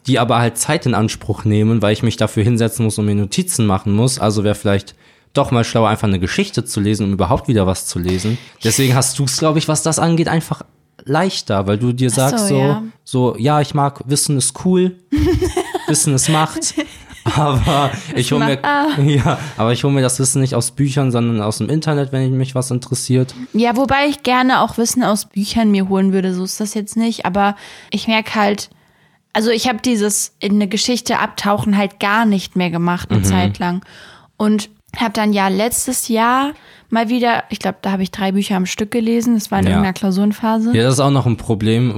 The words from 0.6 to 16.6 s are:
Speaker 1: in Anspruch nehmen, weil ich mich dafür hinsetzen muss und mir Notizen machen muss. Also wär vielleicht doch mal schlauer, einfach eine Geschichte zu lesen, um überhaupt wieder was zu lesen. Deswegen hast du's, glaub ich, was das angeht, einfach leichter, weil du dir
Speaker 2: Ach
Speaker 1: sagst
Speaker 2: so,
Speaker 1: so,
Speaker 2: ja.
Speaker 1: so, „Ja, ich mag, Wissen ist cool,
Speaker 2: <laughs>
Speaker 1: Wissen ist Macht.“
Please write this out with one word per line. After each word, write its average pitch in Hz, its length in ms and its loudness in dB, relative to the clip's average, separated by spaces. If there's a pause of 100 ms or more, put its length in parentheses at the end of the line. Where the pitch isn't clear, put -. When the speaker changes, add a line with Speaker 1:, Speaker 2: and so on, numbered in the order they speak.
Speaker 1:
in 123 100 2
Anspruch - 480 -2
nehmen, 107 380 2
weil 104 120 2
ich - 80 -2
mich 113 160 0
dafür 110 260 0
hinsetzen 117 420 2
muss 107 120 0
und 107 80 0
mir 104 100 2
Notizen 107 520 0
machen 98 260 0
muss. 123 240 2
Also 104 260 0
wär 104 120 2
vielleicht 101 400 -2 (380)
doch 143 180 0
mal 120 140 2
schlauer, 110 240 2
einfach 107 180 0
eine 95 120 2
Geschichte 123 460 -2
zu - 140 -4
lesen, 104 280 0
um 98 60 0
überhaupt 95 340 0
wieder 104 200 2
was 92 180 -2
zu - 140 -6
lesen. 92 380 -2 (260)
Deswegen 123 320 2
hast 127 240 0
du's, 135 180 -2
glaub 156 200 2
ich, 156 100 0
was 151 160 0
das 160 160 0
angeht, 165 300 2
einfach - 340 -2 (400)
leichter, 135 640 -2
weil 104 100 2
du 123 160 0
dir 127 180 0
Speaker 2:
Ach 107 40 -2
Speaker 1:
sagst 143 320 2
Speaker 2:
so, 139 80 2
Speaker 1:
so, 135 60 4
Speaker 2:
ja. 147 220 2 (200)
Speaker 1:
so, 127 340 0
„Ja, 147 240 2
ich 139 120 -4
mag, 143 320 -2
Wissen 143 320 0
ist - 280 -4
cool, 185 300 2 (160)
Speaker 2:
<laughs> 349 760 0
Speaker 1:
Wissen 151 280 0
ist 131 140 0
Macht.“ 156 440 0 (600)